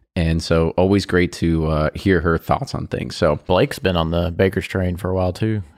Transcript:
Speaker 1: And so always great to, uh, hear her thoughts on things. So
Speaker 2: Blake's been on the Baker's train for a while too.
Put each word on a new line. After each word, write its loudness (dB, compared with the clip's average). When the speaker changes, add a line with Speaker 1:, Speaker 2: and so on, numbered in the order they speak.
Speaker 1:
And 2
so 2
always 2
great 2
to, 0
uh, 0
hear 2
her 2
thoughts -4
on -8
things. -6
So 0
Speaker 2:
Blake's 0
been 0
on 0
the 0
Baker's 0
train -2
for -6
a -2
while 0
too. -4